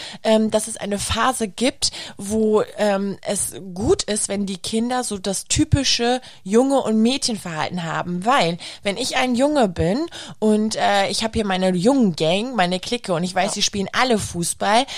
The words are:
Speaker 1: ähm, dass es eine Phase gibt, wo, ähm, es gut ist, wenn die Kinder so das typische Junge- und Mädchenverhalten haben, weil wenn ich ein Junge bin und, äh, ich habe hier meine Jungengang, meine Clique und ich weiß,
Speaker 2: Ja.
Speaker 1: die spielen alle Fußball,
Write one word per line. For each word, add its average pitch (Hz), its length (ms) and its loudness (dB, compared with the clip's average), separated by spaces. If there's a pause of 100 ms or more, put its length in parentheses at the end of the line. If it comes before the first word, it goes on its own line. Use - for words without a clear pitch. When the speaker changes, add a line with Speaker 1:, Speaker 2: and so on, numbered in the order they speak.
(220)
Speaker 1:
ähm, 220 280 4
dass 214 180 0
es 220 80 -10
eine 208 220 -6
Phase 226 500 -2
gibt, - 440 -2 (260)
wo, 214 440 2 (140)
ähm, 202 460 0
es - 320 -4 (180)
gut 240 300 0
ist, 208 260 -4
wenn 202 160 -2
die 190 140 -8
Kinder 247 440 -2
so 214 160 -6
das 190 280 -4
typische 254 720 2 (220)
Junge- 254 400 4
und 220 180 2
Mädchenverhalten 185 840 0
haben, 170 420 -4
weil 180 320 2 (240)
wenn 196 160 -2
ich 269 180 -4
ein 254 180 0
Junge 269 340 4
bin 180 360 0 (360)
und, 214 360 2
äh, 202 320 2
ich 202 160 -2
habe 220 100 -4
hier 220 120 -2
meine 185 240 2
Jungengang, 202 840 2
meine 180 240 0
Clique 233 340 -4
und 160 100 0
ich 185 100 -4
weiß, 185 120 2
Speaker 2:
Ja. 202 80 -2
Speaker 1:
die 202 80 -4
spielen 196 300 -2
alle 233 260 2
Fußball, 202 640 0 (140)